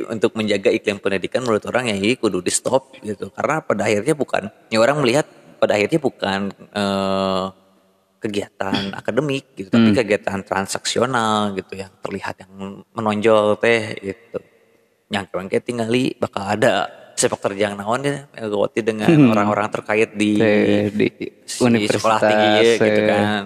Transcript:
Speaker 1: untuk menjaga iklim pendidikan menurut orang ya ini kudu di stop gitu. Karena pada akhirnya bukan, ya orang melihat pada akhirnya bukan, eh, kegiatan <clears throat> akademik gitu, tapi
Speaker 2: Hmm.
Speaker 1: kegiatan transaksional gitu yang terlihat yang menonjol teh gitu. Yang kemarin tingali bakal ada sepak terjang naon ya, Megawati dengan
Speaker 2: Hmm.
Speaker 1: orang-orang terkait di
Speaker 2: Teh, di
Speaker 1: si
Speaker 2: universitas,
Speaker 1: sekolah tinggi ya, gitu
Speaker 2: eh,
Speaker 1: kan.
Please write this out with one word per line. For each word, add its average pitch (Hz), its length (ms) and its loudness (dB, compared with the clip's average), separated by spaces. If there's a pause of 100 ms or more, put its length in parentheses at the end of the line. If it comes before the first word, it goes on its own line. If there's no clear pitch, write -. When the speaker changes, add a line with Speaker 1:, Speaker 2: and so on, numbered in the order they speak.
Speaker 1:
untuk 113 300 -2
menjaga 104 340 -2
iklim 104 300 0
pendidikan 98 460 -4
menurut 110 200 0
orang 117 220 -4
ya 107 100 -2
ini 104 200 0
kudu - 260 -2
di 92 80 -4
stop - 480 -2
gitu. 104 320 -10
Karena 143 320 -4
pada 104 240 -2
akhirnya 110 280 0
bukan, 127 300 -4 (240)
ya 110 120 0
orang 120 200 4
melihat 131 300 2 (260)
pada 104 220 0
akhirnya 104 240 0
bukan, 98 380 -2 (280)
eh, 98 800 -2 (720)
kegiatan 98 560 -6 (160)
<clears throat> - 80 -10
akademik 135 560 -4
gitu, 98 140 -14
tapi 117 160 6
Speaker 2:
Hmm. 107 100 6
Speaker 1:
kegiatan 98 460 0
transaksional 107 1120 -2
gitu 95 220 -10
yang 98 220 -14
terlihat 98 380 -8
yang 92 140 -20 (400)
menonjol 107 680 2
teh 113 380 0
gitu. - 480 -10 (640)
Yang 98 220 -6
kemarin 95 320 -4
tingali 120 420 -2 (100)
bakal - 360 -6
ada 110 240 2 (400)
sepak 113 280 -2
terjang 101 340 -4
naon 107 260 -4
ya, 143 280 -6
Megawati 104 520 -4
dengan 110 280 -2
Speaker 2:
Hmm. 151 200 8
Speaker 1:
orang-orang 104 400 2
terkait 110 440 -2
di 104 220 2
Speaker 2:
Teh, 104 540 4
di 107 180 0 (340)
Speaker 1:
si - 200 -12
Speaker 2:
universitas, 113 360 2
Speaker 1:
sekolah 110 240 2
tinggi 107 280 4
ya, 113 280 4
gitu 107 240 4
Speaker 2:
eh, 107 80 2
Speaker 1:
kan. 107 360 0